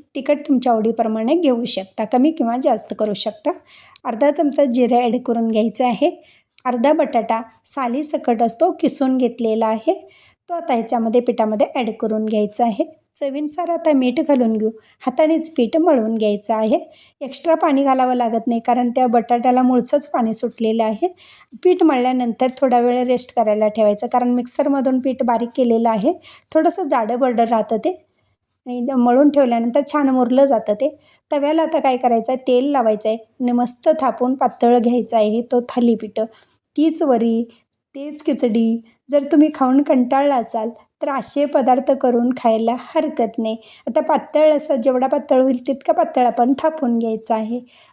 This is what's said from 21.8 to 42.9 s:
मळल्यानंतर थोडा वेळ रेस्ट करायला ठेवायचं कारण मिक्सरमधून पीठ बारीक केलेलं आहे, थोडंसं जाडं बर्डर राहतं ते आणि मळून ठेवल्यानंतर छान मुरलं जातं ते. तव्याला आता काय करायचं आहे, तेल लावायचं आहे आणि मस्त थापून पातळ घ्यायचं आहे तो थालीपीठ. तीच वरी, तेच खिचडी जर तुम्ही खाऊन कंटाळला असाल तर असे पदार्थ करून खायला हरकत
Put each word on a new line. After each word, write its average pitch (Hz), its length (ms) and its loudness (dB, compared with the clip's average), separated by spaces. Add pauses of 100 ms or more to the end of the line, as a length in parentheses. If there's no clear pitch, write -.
मळल्यानंतर 254 680 2 (100)
थोडा 247 220 2
वेळ 247 260 2
रेस्ट 247 300 -2
करायला 214 320 2
ठेवायचं 208 380 0
कारण 247 240 0
मिक्सरमधून 262 720 0
पीठ 262 220 -2
बारीक 233 340 0
केलेलं 233 320 2
आहे, 226 240 0 (400)
थोडंसं 320 360 0
जाडं 240 300 -2
बर्डर 233 300 2
राहतं 220 280 0
ते 247 140 -2 (760)
आणि 247 280 -4
मळून 247 360 4
ठेवल्यानंतर 240 580 2
छान 285 220 0
मुरलं 254 340 4
जातं 220 300 2
ते. 269 220 -4 (340)
तव्याला 302 320 0
आता 320 180 -2
काय 262 160 2
करायचं 240 360 0
आहे, 254 100 -4
तेल 254 300 2
लावायचं 220 360 0
आहे 226 100 -2 (220)
आणि 247 120 0
मस्त 240 360 -2 (120)
थापून 254 340 0
पातळ 247 440 2
घ्यायचं 233 380 0
आहे 214 240 2 (120)
तो 247 160 2
थालीपीठ. 226 520 -2 (560)
तीच 320 260 0
वरी, 233 400 2 (520)
तेच 294 300 -10
खिचडी 226 560 0 (300)
जर 285 120 2 (100)
तुम्ही 311 220 6
खाऊन 262 280 2
कंटाळला 269 540 2
असाल 226 340 -4 (320)
तर 320 80 -4
असे 277 360 -2
पदार्थ 262 460 2
करून 247 440 0
खायला 226 440 0
हरकत 302 580 -4